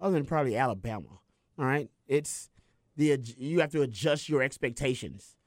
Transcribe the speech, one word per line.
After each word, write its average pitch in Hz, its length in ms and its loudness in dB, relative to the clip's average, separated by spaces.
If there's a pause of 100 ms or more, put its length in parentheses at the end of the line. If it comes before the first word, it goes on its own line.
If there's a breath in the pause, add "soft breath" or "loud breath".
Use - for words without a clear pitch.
other 196 140 0
than 143 120 2
probably 143 300 0
Alabama, 107 640 -4 (380)
all 131 60 -2
right, 131 240 0 (200)
it's - 420 -2 (460)
the 147 200 4
adj-, 117 220 -6
you 156 220 0
have 151 120 4
to 151 100 2
adjust 131 460 0
your 143 140 2
expectations. 127 960 -4 (100)